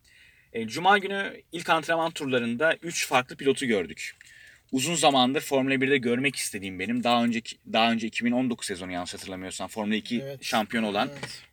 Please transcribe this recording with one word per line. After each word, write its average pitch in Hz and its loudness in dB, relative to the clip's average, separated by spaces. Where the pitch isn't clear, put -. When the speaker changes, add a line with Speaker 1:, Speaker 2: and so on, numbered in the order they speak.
Speaker 1:
E, 113 -4
Cuma 180 4
günü 196 -6
ilk 170 -2
antrenman 165 2
turlarında 131 0
üç 170 -4
farklı 127 0
pilotu 135 0
gördük. 92 -2
Uzun 131 0
zamandır 139 4
Formula 135 2
birde 135 4
görmek 127 0
istediğim 95 -6
benim, 110 -2
daha 120 4
önceki, 117 0
daha 110 4
önce 113 -2
iki 110 -4
bin 120 2
on 123 0
dokuz 120 -6
sezonu 92 -6
yanlış 90 -6
hatırlamıyorsam 92 -8
Formula 107 -2
iki 113 -4
Speaker 2:
Evet. 135 -10
Speaker 1:
şampiyon 113 0
olan 107 0
Speaker 2:
Evet. - -14